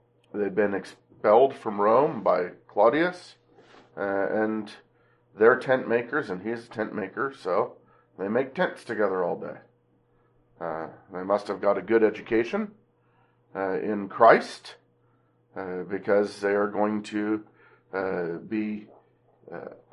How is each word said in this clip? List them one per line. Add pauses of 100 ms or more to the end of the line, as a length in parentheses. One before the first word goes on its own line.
(320)
they've
been
expelled
from
Rome
by (180)
Claudius, (600)
uh,
and (680)
they're
tent
makers,
and
he's
a
tent
maker,
so (440)
they
make
tents
together
all
day. (1000)
Uh, (260)
they
must
have
got
a
good
education, (880)
uh,
in
Christ, (800)
uh,
because
they
are
going
to, (500)
uh, (120)
be, (640)
uh, (220)